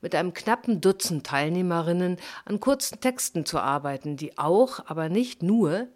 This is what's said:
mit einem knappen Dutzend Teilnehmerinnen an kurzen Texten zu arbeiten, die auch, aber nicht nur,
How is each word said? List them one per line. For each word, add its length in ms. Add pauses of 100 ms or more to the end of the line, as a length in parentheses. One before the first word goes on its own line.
mit 120
einem 200
knappen 480
Dutzend 420
Teilnehmerinnen 920 (260)
an 160
kurzen 400
Texten 460
zu 120
arbeiten, 600
die 180
auch, 480
aber 240
nicht 340
nur, 540